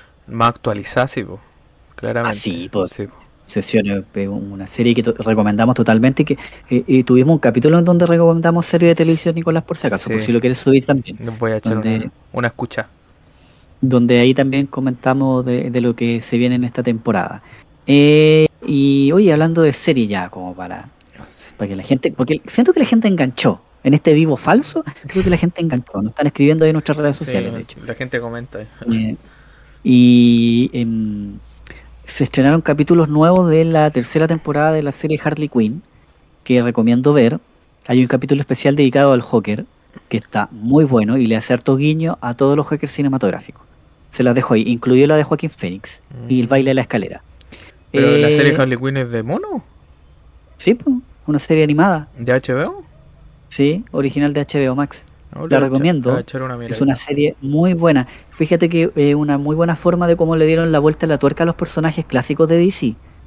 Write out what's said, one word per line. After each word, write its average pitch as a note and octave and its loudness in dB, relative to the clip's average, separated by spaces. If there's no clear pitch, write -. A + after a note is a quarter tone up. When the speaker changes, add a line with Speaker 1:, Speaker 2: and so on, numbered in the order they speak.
Speaker 1:
más A2+ 0
actualizada, A#2+ -4
sí, A#2+ -8
po. F#2 -14
Claramente. A2+ -4
Speaker 2:
Ah, - -4
sí, F2+ -8
po. F#2+ -4
Speaker 1:
Sí, G2+ -10
po. - -20
Speaker 2:
Sucesión G#2 -2
es, G2 -4
eh, G2 -6
una G2 -10
serie A#2+ 0
que A#2+ -2
to-, A2+ 0
recomendamos A2 0
totalmente, A#2+ 2
que, C#3+ -4
eh, B2 0
eh, B2+ 4
tuvimos B2+ 4
un D3+ 2
capítulo C3+ 4
en E3+ 2
donde F3 4
recomendamos E3+ 2
series E3+ 4
de E3 4
televisión, D#3+ 0
Nicolás, E3 -2
por D3+ -10
si - -4
acaso, G#2 -6
por A2 -2
Speaker 1:
Sí. A2 -6
Speaker 2:
si A#2+ 0
lo A#2 2
quieres B2 -2
subir C3+ 2
también. B2 -4
Speaker 1:
Les A#2 -10
voy A2+ -2
a A2 -2
echar A2 -4
Speaker 2:
Donde A2 -2
Speaker 1:
una, - -8
una A#2+ -4
escucha. - -10
Speaker 2:
donde A#2+ 2
ahí B2+ 4
también C3+ -2
comentamos C3 -2
de, B2 -4
de A#2+ -2
lo A#2+ 0
que A#2 -4
se A#2 -4
viene B2 0
en B2 -2
esta A#2+ -6
temporada. A2 -4
Eh, D3+ 6
y, C#3 2
oye, F#3 4
hablando E3 2
de D3 4
serie C3 0
ya, F#2+ -6
como F2+ -14
para, F2+ -14
Speaker 1:
Sí. - -20
Speaker 2:
para G2+ -6
que G2 -8
la F#2+ -10
gente, - -2
porque C3+ -4
siento D4 2
que D#4+ 2
la A#3+ 2
gente A3+ 2
enganchó. D3+ 0
En C#3 2
este D3+ 4
vivo D#3 2
falso, B3+ 0
creo F#3 -2
que F#3 2
la F3 2
gente F3 -2
enganchó. B2 -6
Nos A2 -6
están D3 -2
escribiendo D3+ 2
ahí D#3 4
en D#3+ 2
nuestras D3+ -2
redes D3 -2
Speaker 1:
Sí, D#3 -10
Speaker 2:
sociales, A#2 -6
de A2+ -10
hecho. - -18
Speaker 1:
la A#2+ -10
gente B2+ -8
comenta A#2 -12
ahí. G#2+ -16
Speaker 2:
Eh, A2 -4
y, A#2+ 4
em, G#2+ -6
se - -2
estrenaron C#3 2
capítulos D3+ 2
nuevos E3+ 4
de D#3+ 4
la D#3 2
tercera D#3 -2
temporada D#3 0
de D#3 -2
la C#3+ -6
serie D3+ -4
Harley D3+ -4
Quinn, A#2 -2
que B2 2
recomiendo A#2+ 2
ver. A#2+ 2
Hay B2 2
un B2 0
capítulo C#3 0
especial C#3 -2
dedicado C#3 4
al A#2+ 0
Joker, A2 -4
que A2+ -4
está G#2+ -6
muy B2 2
bueno A#2 2
y B2+ 2
le A2+ 0
hace A2 -2
harto C3+ 0
guiño D#3 -2
a A#2+ -6
todos C#3 0
los D3 -2
Jokers D3 -6
cinematográficos. - -4
Se - -4
las A#2+ 2
dejo C3 -2
ahí, G#2+ 2
incluyó B2 2
la D#3 4
de D3 2
Joaquín D3+ -4
Phoenix - -14
y B2+ 2
el A#2+ 0
Speaker 1:
Mm. - -2
Speaker 2:
baile C3+ 2
de - 2
la C3 0
escalera. A2 -6
Speaker 1:
¿Pero C#3+ 2
la D3+ 2
Speaker 2:
Eh, D3+ 2
Speaker 1:
serie C#3+ 4
Harley C3 0
Quinn C3+ -4
es B2 -6
de A2+ -4
mono? C4+ -6
Speaker 2:
Sí, G3+ 2
pues, B3+ -2
una D3+ -2
serie D#3 2
animada. D3+ 0
Speaker 1:
¿De B2 -4
H B2+ -2
B C3+ -2
O? F#4 -12
Speaker 2:
Sí, D3+ -2
original C#3+ -2
de D3 -2
H C#3+ -4
B C3+ 0
O B2+ -4
Max. C#3+ -8
Speaker 1:
Oh, - -14
le - -
Speaker 2:
La - -
Speaker 1:
voy D#3+ -4
a C#3 4
echar, C3 4
Speaker 2:
recomiendo. C3+ 0
Speaker 1:
le C3 2
voy B2+ 0
a - -8
echar C3 -10
una B2+ -10
Speaker 2:
Es A#2+ -12
Speaker 1:
miradita. A#2+ -6
Speaker 2:
una C3+ 2
serie D3 -4
muy D3+ 0
buena. D#3 2
Fíjate E3 0
que, E3 0
eh, C#3+ 2
una D3 -2
muy D3 -4
buena E3+ 0
forma F3 0
de E3+ 4
cómo E3 0
le D#3+ 2
dieron E3 2
la D3+ 2
vuelta D3+ 0
a D#3+ 0
la D3 0
tuerca C#3+ 0
a - 0
los E3+ -2
personajes D#3+ -4
clásicos C#3+ -2
de E3 2
D F3+ 2
C. A#2 -4